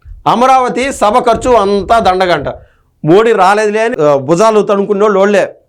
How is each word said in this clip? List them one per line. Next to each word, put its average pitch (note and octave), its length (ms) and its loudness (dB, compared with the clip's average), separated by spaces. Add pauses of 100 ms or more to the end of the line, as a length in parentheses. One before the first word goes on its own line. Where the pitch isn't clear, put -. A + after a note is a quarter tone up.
(260)
అమరావతి B3 640 0
సభ A3 260 0
ఖర్చు A#3 320 -2
అంతా G3+ 480 0
దండగంట. F#3 500 -2 (560)
మోడీ G#3+ 280 2
రాలేదులే G#3 520 0
అని, A#3+ 180 -4
ఆ, D3 140 2
భుజాలు F3 460 0
తణుకున్నోళ్ళు G3+ 560 0
వాళ్ళే, G3 380 0 (120)